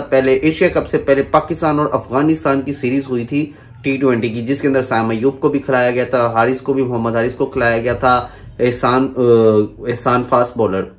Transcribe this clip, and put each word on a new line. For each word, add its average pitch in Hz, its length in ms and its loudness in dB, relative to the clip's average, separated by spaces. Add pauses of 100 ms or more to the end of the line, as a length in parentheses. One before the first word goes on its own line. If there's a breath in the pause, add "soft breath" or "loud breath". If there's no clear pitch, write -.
पहले, 131 300 2
एशिया 156 360 2
कप 151 140 -2
से - 160 -2
पहले 139 240 2
पाकिस्तान 156 560 0
और 151 100 0
अफगानिस्तान 139 720 0
की 139 100 -6
सीरीज 135 340 -2
हुई 123 180 -4
थी 143 180 -2 (420 loud breath)
टी 135 140 0
ट्वेंटी 123 320 0
की, 117 120 -6
जिसके 139 260 -2
अंदर 135 140 2
साम 113 280 -2
अयूब 123 280 0
को 156 100 0
भी 139 100 0
खिलाया 127 320 0
गया 123 160 0
था, 120 220 2
हारिस 117 320 0
को 139 140 -2
भी, 135 100 0
मोहम्मद 117 320 -2
हारिस 117 180 0
को 135 120 -2
खिलाया 117 320 0
गया 120 160 -2
था, 123 360 0 (300 loud breath)
एहसान, 123 480 2
अ, 113 800 2
एहसान 123 360 0
फास्ट 120 340 0
बॉलर 95 400 -2